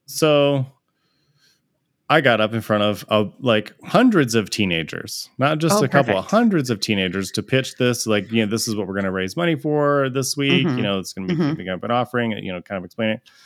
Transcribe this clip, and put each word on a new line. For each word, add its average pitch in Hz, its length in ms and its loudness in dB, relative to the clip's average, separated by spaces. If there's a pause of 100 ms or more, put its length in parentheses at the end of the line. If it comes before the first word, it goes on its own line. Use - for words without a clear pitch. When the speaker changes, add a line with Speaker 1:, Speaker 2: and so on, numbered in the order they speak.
Speaker 1:
so 143 600 2 (1400)
I 151 120 4
got 120 200 4
up 107 140 0
in 113 60 0
front 107 220 0
of, 104 260 -2
uh, 107 180 2 (120)
like, 107 340 0 (120)
hundreds 185 500 4
of 107 160 0
teenagers, 85 880 -4
not 151 200 0
just 170 220 2
Speaker 2:
Oh, 147 40 2
Speaker 1:
a 131 40 0
couple, 131 260 2
Speaker 2:
perfect. 95 180 -4
Speaker 1:
hundreds 196 360 2
of 110 120 -2
teenagers 95 520 -2
to 110 100 -4
pitch 131 340 -2
this. 123 280 0
Like, 107 280 -2
you 113 120 2
know, 104 60 -4
this 110 160 -2
is 113 80 -4
what 101 140 -6
we're 95 80 -4
gonna 98 160 -2
raise 95 240 -4
money 170 180 0
for 143 560 0
this 127 260 -4
week. 139 300 2
Speaker 2:
Mm-hmm. 139 100 -2
Speaker 1:
You 123 60 -2
know, 101 160 -2
it's 90 140 -10
gonna 95 160 -8
be 92 60 0
Speaker 2:
Mm-hmm. 151 160 0
Speaker 1:
giving 95 180 -8
up 90 160 -6
an 110 80 -2
offering, 120 400 -2
you 101 200 -8
know, 90 100 -8
kind 101 160 -8
of 90 60 -10
explain 110 260 -4
it. 110 100 -2 (240)